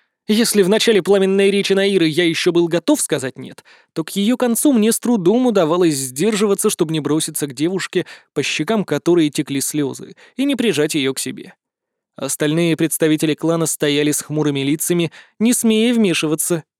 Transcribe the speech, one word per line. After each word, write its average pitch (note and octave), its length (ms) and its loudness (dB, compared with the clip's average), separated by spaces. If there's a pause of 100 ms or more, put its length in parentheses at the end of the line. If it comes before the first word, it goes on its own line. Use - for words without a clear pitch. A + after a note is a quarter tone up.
(280)
Если G#3+ 360 2
в F3 60 4
начале G#3+ 340 2
пламенной G3 480 2
речи G3 220 0
Наиры G3 340 2
я D#3+ 180 0
ещё E3+ 260 0
был E3+ 160 2
готов F3 320 0
сказать - 380 -4
«нет», B2 260 -18 (300)
то E3 100 -4
к - 60 -10
её G#3 280 0
концу B3 360 2
мне A3 180 4
с - 80 -2
трудом A3+ 460 2
удавалось F3+ 480 2
сдерживаться, F#3+ 760 0
чтобы D#3+ 220 -2
не D#3 60 -2
броситься D3+ 460 -4
к C#3 80 -14
девушке, E3 540 -4 (260)
по - 80 -2
щекам F3+ 440 -2
которой D3+ 440 2
текли C#3 320 -4
слёзы, C3+ 540 -6 (200)
и C4 100 -2
не C#4+ 100 0
прижать E3 400 0
её C3+ 180 0
к - 60 -8
себе. - 340 -10 (640)
Остальные D#3 600 -2
представители D#3 600 0
клана E3 320 -2
стояли D3 440 0
с C#3+ 100 -4
хмурыми D3 400 -2
лицами, D#3+ 500 -2 (260)
не A#3 160 2
смея A3+ 400 2
вмешиваться E3 680 0 (160)